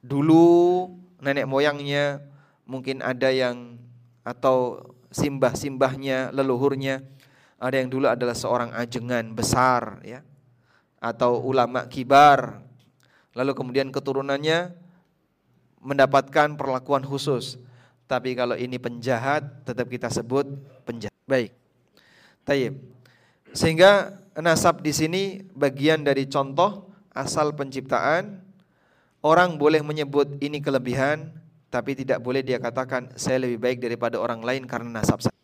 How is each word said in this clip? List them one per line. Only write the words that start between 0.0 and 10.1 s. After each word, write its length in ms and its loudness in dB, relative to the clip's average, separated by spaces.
Dulu 840 6
nenek 240 0
moyangnya 760 0
mungkin 380 -8
ada 260 0
yang, 480 -2
atau 560 0
simbah-simbahnya, 1200 -2
leluhurnya, 720 -2
ada 240 -2
yang 80 0
dulu 240 0
adalah 240 0
seorang 400 -2
ajengan 560 -4
besar, 720 0
ya, 240 -18